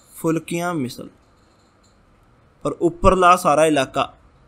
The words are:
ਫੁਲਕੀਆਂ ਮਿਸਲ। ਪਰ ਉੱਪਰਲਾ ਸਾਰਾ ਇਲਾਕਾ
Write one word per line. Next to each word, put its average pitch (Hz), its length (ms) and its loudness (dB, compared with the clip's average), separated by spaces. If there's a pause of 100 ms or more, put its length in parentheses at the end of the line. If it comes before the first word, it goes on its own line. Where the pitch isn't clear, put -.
(180)
ਫੁਲਕੀਆਂ 170 560 -4
ਮਿਸਲ। 127 360 -8 (1500)
ਪਰ 147 80 -2
ਉੱਪਰਲਾ 180 640 2
ਸਾਰਾ 160 300 2
ਇਲਾਕਾ 139 480 -2 (340)